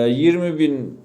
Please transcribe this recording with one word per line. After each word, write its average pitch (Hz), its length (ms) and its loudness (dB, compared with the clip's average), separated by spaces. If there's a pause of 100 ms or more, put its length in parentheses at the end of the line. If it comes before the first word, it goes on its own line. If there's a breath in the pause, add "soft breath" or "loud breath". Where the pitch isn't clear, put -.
yirmi 165 500 0
bin 139 440 -2